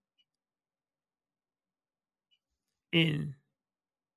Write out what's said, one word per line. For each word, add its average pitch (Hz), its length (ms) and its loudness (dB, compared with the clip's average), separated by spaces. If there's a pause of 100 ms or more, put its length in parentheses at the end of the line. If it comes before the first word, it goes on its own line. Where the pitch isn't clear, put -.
(3000)
In 151 420 0 (840)